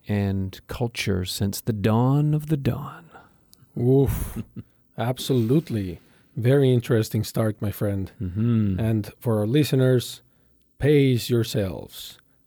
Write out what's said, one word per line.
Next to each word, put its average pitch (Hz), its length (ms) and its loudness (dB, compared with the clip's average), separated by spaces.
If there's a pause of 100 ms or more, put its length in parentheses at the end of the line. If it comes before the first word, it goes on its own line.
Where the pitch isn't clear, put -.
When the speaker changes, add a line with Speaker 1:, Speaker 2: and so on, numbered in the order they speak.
Speaker 1:
and 98 580 -2
culture 101 580 -4
since - 360 -4
the - 120 -4
dawn 127 640 2
of 151 120 -2
the 156 100 -2
dawn. 135 480 -4 (760)
Speaker 2:
Oof. 127 640 2 (260)
<laughs> - 300 -20
Absolutely. 117 1000 -2 (360)
Very 131 380 4
interesting 113 480 0
start, 110 400 -4
my 104 80 -2
friend. 98 400 -4 (100)
Speaker 1:
Mm-hmm. 101 600 0
Speaker 2:
And 110 400 -2
for 113 180 0
our 104 80 0
listeners, 127 760 2 (560)
pace 135 520 4
yourselves. 101 880 -4 (280)